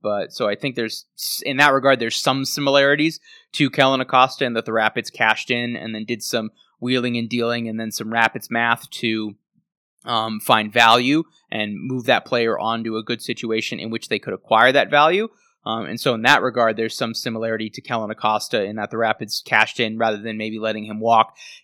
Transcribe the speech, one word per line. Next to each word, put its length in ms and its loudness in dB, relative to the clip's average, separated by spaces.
But 300 -4
so 160 -2
I 60 -2
think 200 -6
there's, 300 -6
in 140 -4
that 160 6
regard, 260 2
there's 200 -4
some 240 0
similarities 800 2
to 160 0
Kellyn 320 4
Acosta 440 2
and 120 -2
that 80 -2
the 80 -6
Rapids 360 0
cashed 400 0
in 280 -4
and 180 -10
then 80 -10
did 180 -6
some 300 -4
wheeling 380 -2
and 100 -4
dealing 400 -2
and 120 -8
then 120 -8
some 220 -8
Rapids 380 0
math 400 0
to, 440 -4
um, 340 -2
find 320 2
value 520 6
and 260 -6
move 300 -8
that 200 2
player 340 -2
onto 380 -4
a 60 -6
good 200 -8
situation 560 -6
in 100 -10
which 200 -10
they 100 -2
could 140 -8
acquire 380 4
that 200 2
value. 360 4
Um, 200 -6
and 140 -8
so 140 0
in 80 -6
that 220 4
regard, 340 0
there's 180 -4
some 200 -4
similarity 560 -6
to 100 -14
Kellyn 300 -6
Acosta 520 -2
in 120 -6
that 160 -6
the 60 -8
Rapids 460 -4
cashed 360 2
in 180 -4
rather 240 0
than 160 -8
maybe 220 -8
letting 260 -6
him 140 -10
walk 360 4